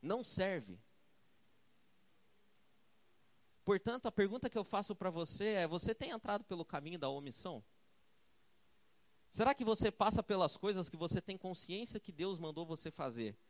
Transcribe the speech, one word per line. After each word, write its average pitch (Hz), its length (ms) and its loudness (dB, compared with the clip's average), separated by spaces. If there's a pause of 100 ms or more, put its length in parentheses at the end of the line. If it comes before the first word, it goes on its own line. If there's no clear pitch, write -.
Não 208 200 -2
serve. 170 560 -2 (2750)
Portanto, 226 420 2
a 220 60 0
pergunta 208 380 2
que - 80 -2
eu 196 60 0
faço 208 300 0
pra 185 140 -2
você 170 380 -2
é: 196 200 2
você 175 280 0
tem - 160 -6
entrado 208 340 -2
pelo 175 180 -6
caminho 160 360 -6
da 143 100 0
omissão? 139 560 -6 (1700)
Será 254 220 6
que 254 100 -2
você 214 260 6
passa 208 320 4
pelas 185 360 4
coisas 185 320 0
que 175 60 -12
você 165 220 0
tem 190 200 -6
consciência 190 600 -6
que 196 140 -10
Deus 170 260 -2
mandou 160 280 -4
você 160 240 -6
fazer? 117 440 -4 (160)